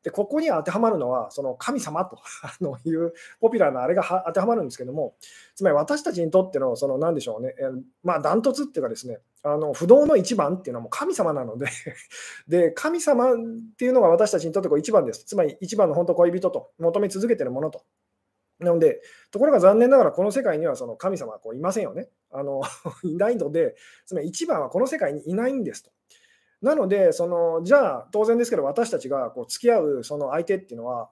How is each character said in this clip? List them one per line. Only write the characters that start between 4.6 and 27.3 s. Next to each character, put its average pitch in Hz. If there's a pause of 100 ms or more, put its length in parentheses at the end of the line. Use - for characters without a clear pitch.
ん -
で 120
す -
け 127
ど 127
も、 147 (400)
つ 196
ま 185
り 147
私 285
た 302
ち 175
に 156
と 185
っ 185
て 151
の、 127
そ 139
の、 135
な 165
ん 160
で 139
し -
ょ 110
う 117
ね、 131
え 135
ー、 131 (200)
ま 175
あ、 151
ダ 151
ン 226
ト 254
ツ 285
っ -
て -
い -
う -
か 117
で 113
す 123
ね、 110 (240)
あ 147
の、 151
不 170
動 277
の 302
一 196
番 151
っ 185
て -
い -
う -
の 120
は 117
も 113
う -
神 349
様 170
な 131
の 113
で、 135 (400)
<laughs> -
で、 170
神 330
様 254
っ - (420)
て 247
い 247
う 254
の 254
が 175
私 170
た 175
ち 165
に 156
と 160
っ 147
て 135
こ 147
う 151
一 160
番 180
で 113
す。 -
つ 208
ま 180
り 147
一 190
番 202
の 147
本 170
当 175
恋 175
人 185
と -
求 170
め 208
続 190
け 233
て 147
る 123
も 131
の 156
と。 - (760)
な 175
の 170
で、 160 (300)
と 202
こ 269
ろ 302
が 214
残 196
念 240
な 277
が 220
ら 147
こ 175
の 208
世 262
界 160
に 165
は 131
そ 123
の 117
神 190
様 123
は 104
こ 113
う 120
い 131
ま 175
せ 214
ん 196
よ 98
ね。 165 (220)
あ 139
の、 139 (220)
<laughs> -
い 170
な 196
い 240
の 147
で、 156 (300)
つ -
ま 170
り 147
一 -
番 233
は 131
こ 180
の 262
世 294
界 147
に 147
い 180
な 233
い 269
ん 247
で 147
す -
と。 - (680)
な 285
の 208
で、 190
そ 170
の、 170